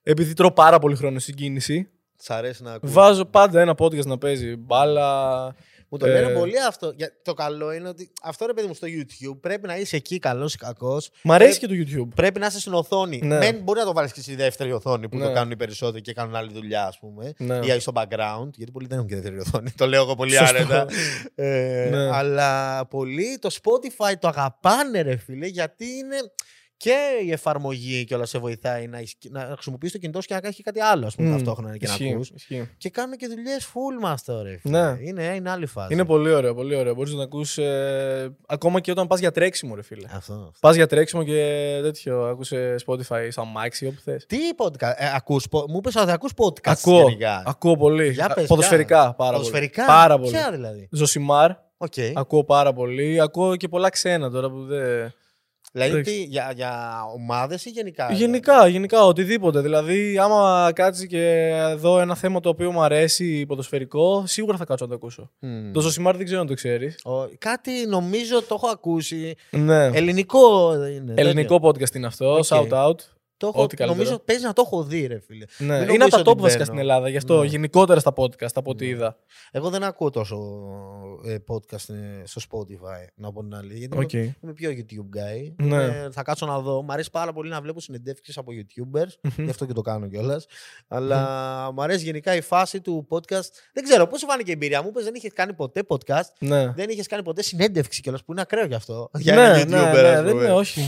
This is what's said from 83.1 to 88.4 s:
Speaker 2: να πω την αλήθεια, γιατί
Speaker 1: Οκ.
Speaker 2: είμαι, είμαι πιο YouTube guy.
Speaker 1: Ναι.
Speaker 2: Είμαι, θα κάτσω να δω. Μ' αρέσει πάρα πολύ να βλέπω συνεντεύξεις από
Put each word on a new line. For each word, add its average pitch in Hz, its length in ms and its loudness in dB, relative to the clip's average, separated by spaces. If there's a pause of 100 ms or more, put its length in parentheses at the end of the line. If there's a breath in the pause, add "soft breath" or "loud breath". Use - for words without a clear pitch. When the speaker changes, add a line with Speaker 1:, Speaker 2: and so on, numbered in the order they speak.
Speaker 2:
να 104 180 -16
πω 107 100 -16
την 104 120 -16
αλήθεια, 101 240 -16
γιατί 131 200 -8
Speaker 1:
Οκ. 135 140 -4
Speaker 2:
είμαι, 117 300 -6
είμαι 165 100 -16
πιο 156 180 -8
YouTube 107 480 -14
guy. 110 380 -10
Speaker 1:
Ναι. 147 180 0
Speaker 2:
Είμαι, 139 380 -2
θα 139 100 -10
κάτσω 151 240 -6
να 143 120 -4
δω. 135 240 -4
Μ' 143 80 -12
αρέσει 143 200 -8
πάρα 165 220 -6
πολύ 156 180 -12
να 156 100 -10
βλέπω 160 200 -12
συνεντεύξεις 135 580 -16
από 127 160 -14